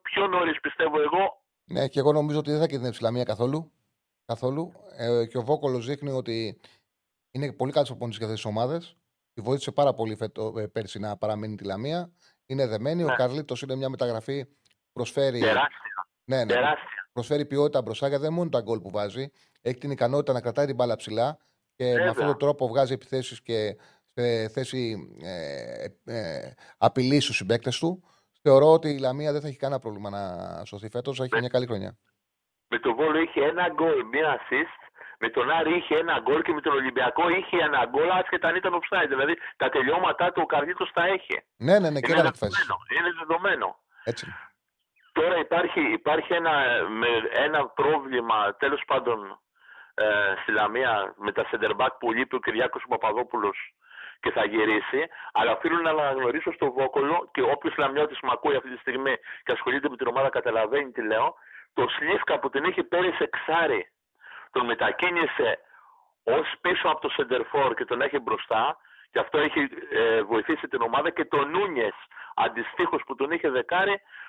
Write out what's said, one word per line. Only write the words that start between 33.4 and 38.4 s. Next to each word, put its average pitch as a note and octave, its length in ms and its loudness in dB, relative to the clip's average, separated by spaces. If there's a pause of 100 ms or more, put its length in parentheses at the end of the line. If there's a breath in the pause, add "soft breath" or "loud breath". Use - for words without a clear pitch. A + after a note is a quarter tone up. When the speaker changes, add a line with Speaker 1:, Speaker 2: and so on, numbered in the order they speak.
Speaker 1:
ένα E3+ 240 2
γκολ, D3+ 360 2
μία C3+ 360 0
assist. - 400 -2 (380 loud breath)
Με A2+ 120 -2
τον B2+ 200 2
Άρη D#3+ 260 2
είχε D#3+ 180 0
ένα D#3+ 280 2
γκολ D3+ 200 2
και E3+ 100 0
με D3 80 -2
τον D3+ 120 2
Ολυμπιακό C3 560 2
είχε F3+ 340 0
ένα C#3 240 2
γκολ, C#3+ 240 2
άσχετα F3 380 0